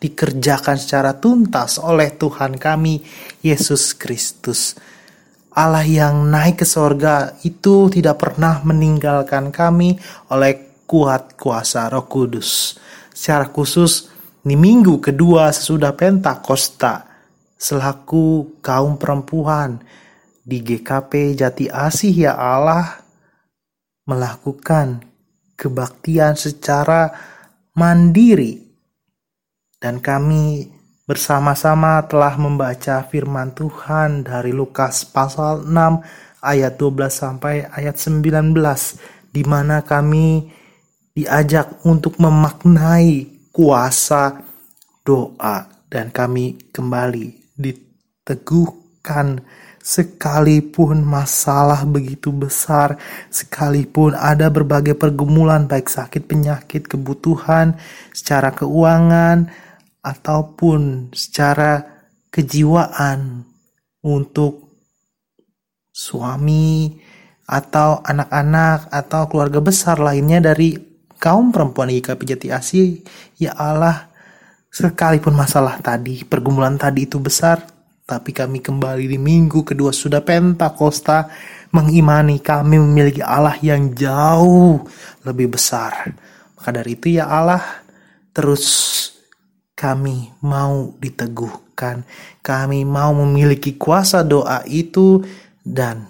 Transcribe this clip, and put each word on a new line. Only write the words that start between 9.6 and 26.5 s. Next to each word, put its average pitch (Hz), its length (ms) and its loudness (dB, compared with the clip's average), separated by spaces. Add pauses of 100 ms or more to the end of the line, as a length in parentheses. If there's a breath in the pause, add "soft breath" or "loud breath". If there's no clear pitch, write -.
oleh 135 560 -2
kuat 139 480 0
kuasa 113 560 -4
Roh 131 160 -6
Kudus. - 720 -4 (320 loud breath)
Secara 143 400 -2
khusus, 160 560 0 (320 loud breath)
di 143 160 -2
minggu 185 420 6
kedua 156 540 4
sesudah 147 400 -2
Pentakosta, 139 1120 -2 (560 soft breath)
selaku 147 1040 -2
kaum 139 320 0
perempuan 143 880 -4 (580 soft breath)
di 123 220 -8
G 117 160 -4
K 135 260 -4
P 143 300 -2
Jati 131 340 -2
Asih 160 540 0
Ya 147 100 2
Allah, 151 680 -2 (1040)
melakukan 131 960 -4 (500)
kebaktian 151 800 -2
secara 151 800 -2 (640 loud breath)